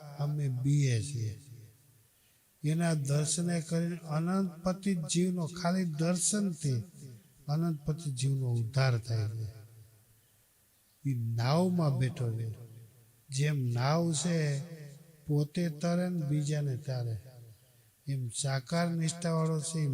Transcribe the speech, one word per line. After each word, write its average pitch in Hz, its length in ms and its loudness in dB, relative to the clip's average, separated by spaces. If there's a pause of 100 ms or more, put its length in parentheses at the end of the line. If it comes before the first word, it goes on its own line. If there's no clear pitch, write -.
(180)
અમે 147 280 0 (120)
બીએ 135 440 4
છીએ. 110 320 -4 (1300)
એના 165 380 2
દર્શને 151 640 0
કરીને 170 360 -2 (100)
અનંત 175 420 0 (100)
પતિ 185 320 0 (120)
જીવનો, 180 440 2
ખાલી 180 460 0
દર્શનથી 165 840 2 (640)
અનંત 160 360 2
પતિ 156 300 -2
જીવનો 131 400 0
ઉદ્ધાર 120 460 2
થાય 110 320 0
છે. 110 180 -6 (1600)
ઈ 135 140 0 (160)
નાવમાં 156 640 2
બેઠો 123 340 0
છે, 113 160 -4 (800)
જેમ 143 300 0 (120)
નાવ 139 320 2 (100)
છે 165 240 0 (840)
પોતે 151 420 0 (140)
તરે 175 300 2
ને 175 180 -2
બીજાને 147 520 0
તારે, 120 380 -4 (880)
એમ 135 160 -2 (120)
સાકાર 139 580 0
નિષ્ઠાવાળો 165 680 0
છે 160 200 -4
એ 147 120 2